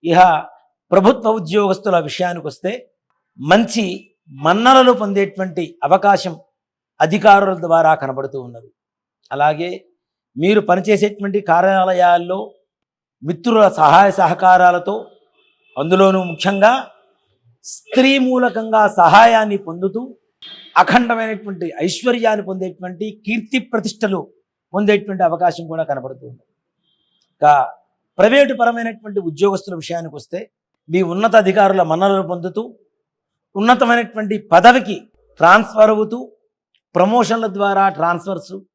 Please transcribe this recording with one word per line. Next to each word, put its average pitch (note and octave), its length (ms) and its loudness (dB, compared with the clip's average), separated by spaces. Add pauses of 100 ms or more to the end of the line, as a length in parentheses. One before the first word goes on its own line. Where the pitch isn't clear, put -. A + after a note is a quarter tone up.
(100)
ఇహ E3+ 100 4 (720)
ప్రభుత్వ A3 480 2
ఉద్యోగస్తుల F#3+ 560 -2 (120)
విషయానికి F3 420 -8
వస్తే F3+ 220 -8 (760)
మంచి A3+ 340 2 (600)
మన్ననలు B3 560 4
పొందేటువంటి G3 640 -6 (220)
అవకాశం F#3+ 480 0 (720)
అధికారుల F#3+ 500 4 (100)
ద్వారా D#3+ 280 2 (100)
కనబడుతూ C3+ 440 -10
ఉన్నది. A#2 220 -20 (680)
అలాగే D3+ 360 -2 (680)
మీరు F#3+ 240 2 (100)
పనిచేసేటువంటి G3+ 680 -2 (120)
కార్యాలయాల్లో F3+ 920 2 (800)
మిత్రుల G3+ 440 2 (120)
సహాయ D#3+ 300 6 (120)
సహకారాలతో, F3+ 760 2 (840)
అందులోనూ F#3+ 440 2 (120)
ముఖ్యంగా G3 420 0 (1000)
స్త్రీ C4 380 0 (140)
మూలకంగా A3 560 -2 (180)
సహాయాన్ని G#3+ 580 6 (100)
పొందుతూ F#3+ 340 -8 (800)
అఖండమైనటువంటి A3 840 -2 (200)
ఐశ్వర్యాన్ని A3 640 -2
పొందేటువంటి, F#3 580 -10 (180)
కీర్తి A3+ 340 -6 (140)
ప్రతిష్టలు G#3+ 480 -6 (540)
పొందేటువంటి G3+ 540 -2
అవకాశం E3+ 440 -4
కూడా D#3+ 180 -6
కనబడుతూ C3 400 -10
ఉంది. B2 140 -20 (880)
ఇక - 100 -8 (720)
ప్రైవేటు B3 420 2
పరమైనటువంటి A3+ 680 -6
ఉద్యోగస్తుల F#3+ 540 -4
విషయానికి E3 360 -10
వస్తే E3+ 220 -12 (480)
మీ E3+ 120 0 (120)
ఉన్నత G#3 220 -2 (100)
అధికారుల F#3+ 460 2
మన్ననలు F#3+ 420 0
పొందుతూ F3 300 -8 (1000)
ఉన్నతమైనటువంటి A#3 760 0 (160)
పదవికి G#3+ 440 4 (440)
ట్రాన్స్ఫర్ G#3+ 540 4
అవుతూ, G#3+ 240 -4 (760)
ప్రమోషన్ల A3 520 0 (100)
ద్వారా G3 280 0 (140)
ట్రాన్స్ఫర్స్ F3 560 -6 (200)